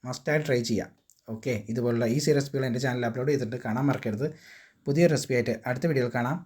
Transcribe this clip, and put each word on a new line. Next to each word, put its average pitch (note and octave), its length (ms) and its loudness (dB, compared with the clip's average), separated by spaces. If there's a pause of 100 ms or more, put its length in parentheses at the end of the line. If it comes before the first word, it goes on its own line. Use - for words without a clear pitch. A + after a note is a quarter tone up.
മസ്റ്റായി D3+ 440 -2
ട്രൈ B2 220 2
ചെയ്യാം. G2+ 220 -2 (420)
ഓക്കെ, A#2+ 200 -4 (180)
ഇതുപോലുള്ള A#2+ 340 0 (100)
ഈസി D3+ 220 2
റെസിപ്പികൾ C#3 320 -2
എൻ്റെ A#2+ 140 -2
ചാനലിൽ B2 260 0
അപ്ലോഡ് B2+ 220 -2
ചെയ്തിട്ടുണ്ട്, B2 340 -2
കാണാൻ A#2+ 240 0
മറക്കരുത്. A#2+ 380 -2 (600)
പുതിയ D3 160 4 (100)
റെസിപ്പി C3 240 0
ആയിട്ട് A#2+ 160 2 (160)
അടുത്ത B2+ 220 -2
വീഡിയോയിൽ B2 260 2
കാണാം. B2 280 0